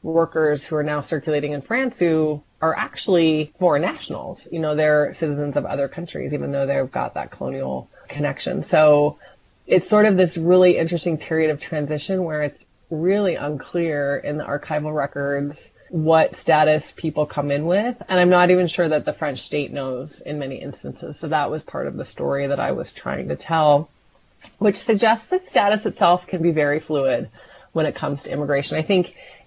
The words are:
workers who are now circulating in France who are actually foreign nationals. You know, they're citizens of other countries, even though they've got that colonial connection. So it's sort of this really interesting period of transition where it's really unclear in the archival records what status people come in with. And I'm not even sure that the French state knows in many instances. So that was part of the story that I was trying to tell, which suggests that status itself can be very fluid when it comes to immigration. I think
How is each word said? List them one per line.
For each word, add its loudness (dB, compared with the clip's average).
workers 0
who -4
are 0
now -2
circulating -4
in -6
France -4
who 0
are 0
actually 0
foreign 2
nationals. -8
You -8
know, 0
they're 2
citizens -4
of -2
other -2
countries, -8
even -4
though -2
they've -2
got -4
that -8
colonial -8
connection. -6
So 4
it's 2
sort 6
of 4
this 2
really 6
interesting -2
period 0
of -4
transition -4
where -4
it's -8
really 0
unclear -2
in -6
the -6
archival -4
records -4
what 2
status 2
people -2
come -4
in -2
with. -2
And 2
I'm 6
not 6
even 4
sure 0
that 0
the -2
French -6
state -6
knows -8
in -8
many -8
instances. -12
So -8
that 0
was -6
part -6
of -8
the -8
story -4
that -2
I -2
was -8
trying -8
to -4
tell, 2
which 2
suggests 2
that -2
status 2
itself 2
can -4
be 2
very 2
fluid 0
when 0
it -4
comes -4
to -12
immigration. -2
I -2
think 0